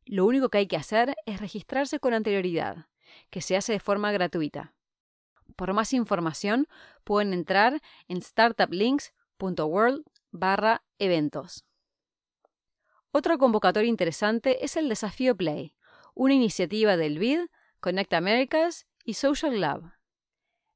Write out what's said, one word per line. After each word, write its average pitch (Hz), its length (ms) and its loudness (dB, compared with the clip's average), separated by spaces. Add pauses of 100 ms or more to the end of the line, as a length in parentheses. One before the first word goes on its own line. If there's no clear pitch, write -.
Lo 190 220 0
único 254 240 2
que 208 80 2
hay 202 80 2
que 180 100 -2
hacer 233 380 0 (100)
es 202 160 -8
registrarse 262 580 -4
con 254 140 0
anterioridad, 185 760 -2 (420)
que 185 100 -10
se 185 160 -2
hace 202 160 -2
de 202 80 -2
forma 208 320 -2
gratuita. 175 640 -4 (800)
Por 185 160 -4
más 214 220 0
información, 208 760 0 (360)
pueden 208 280 0
entrar 196 480 2 (260)
en 180 140 -6
startuplinks 226 960 0 (240)
punto 180 260 -2
world 226 400 2 (260)
barra 196 540 0 (140)
eventos. 160 680 -2 (1500)
Otra 311 260 2
convocatoria 214 500 4
interesante 220 760 0
es 285 120 -6
el 320 120 -2
Desafío 254 480 -2
Play, 151 380 -6 (400)
una 269 180 4
iniciativa 214 640 2
del 156 220 0
bid, 254 220 0 (400)
Connect 185 340 -2
Americas 254 720 0 (160)
y 220 120 -8
Social 277 460 -2
Lab. 156 340 -4 (800)